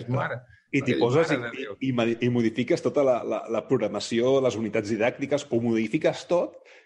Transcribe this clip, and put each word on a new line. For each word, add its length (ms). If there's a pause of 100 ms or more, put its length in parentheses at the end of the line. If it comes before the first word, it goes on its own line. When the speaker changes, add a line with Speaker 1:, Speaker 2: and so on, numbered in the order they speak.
Speaker 1:
dius, 60
"Mare", 300 (300)
Speaker 2:
I 120
t'hi 100
Speaker 1:
i 20
dius, 60
Speaker 2:
poses 320
i, 60
Speaker 1:
"Mare 120
de 120
Déu". 180
Speaker 2:
i, 80
i 40
modi-, 280
i 100
modifiques 520
tota 200
la, 220
la, 240
la 180
programació, 760
les 140
unitats 340
didàctiques, 600
ho 100
modifiques 680
tot 280 (300)